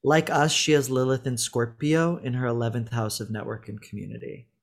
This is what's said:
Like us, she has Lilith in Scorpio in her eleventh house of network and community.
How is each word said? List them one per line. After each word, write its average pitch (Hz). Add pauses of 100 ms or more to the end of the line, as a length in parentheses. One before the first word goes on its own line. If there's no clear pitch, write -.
Like 160
us, 156
she -
has 135
Lilith 131
in 123
Scorpio 151
in 123
her 127
eleventh 117
house 110
of 107
network 110
and 107
community. 107 (140)